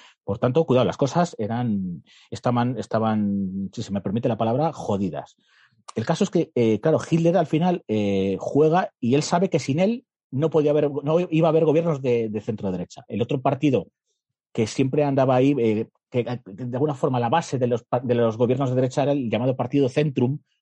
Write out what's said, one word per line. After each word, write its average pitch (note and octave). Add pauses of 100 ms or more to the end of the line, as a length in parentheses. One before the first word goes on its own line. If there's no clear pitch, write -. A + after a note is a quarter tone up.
(220)
Por G2+
tanto, B2
cuidado, B2+
las E2+
cosas C#3+
eran, A#2+ (260)
estaban, A#2+
estaban, G2+
si A#2
se G2
me G2
permite A#2
la A2
palabra, B2+
jodidas. F#2+ (640)
El A2
caso E3+
es F#3+
que, -
eh, A2+
claro, D#3+ (120)
Hitler E3
al E3+
final, F3
eh, G2
juega D#3
y B2
él D3+
sabe F3+
que E3
sin C#3+
él A3+ (260)
no C#3+
podía D3+
haber, D3
no D3
iba E3+
a -
haber D#3+
gobiernos D#3
de, A#2
de G#2+
centro G2+
derecha. -
El G2+
otro C3
partido C3 (680)
que A2+
siempre C#3
andaba C3+
ahí, C#3
eh, A2 (200)
que, A#2+
que B2
de B2
alguna D3
forma C3
la A#2+
base D3
de B2+
los A#2+
pa-, B2+
de B2
los A2+
gobiernos B2+
de B2+
derecha B2+
era C#3
el C3+
llamado B2
Partido C3+
Centrum, C#3+ (240)